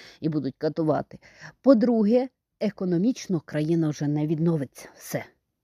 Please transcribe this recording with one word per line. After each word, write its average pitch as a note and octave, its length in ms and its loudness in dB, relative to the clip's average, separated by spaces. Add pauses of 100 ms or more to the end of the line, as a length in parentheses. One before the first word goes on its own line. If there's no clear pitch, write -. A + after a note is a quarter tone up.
(220)
і D#3+ 80 -2
будуть C#3 280 -4
катувати. D3+ 640 -2 (420)
По-друге, A#3+ 680 4 (300)
економічно F#3+ 800 -2
країна D#3 500 -2
вже D3 180 -4
не D3+ 200 0
відновиться. D#3+ 680 -2
Все. - 300 -8 (380)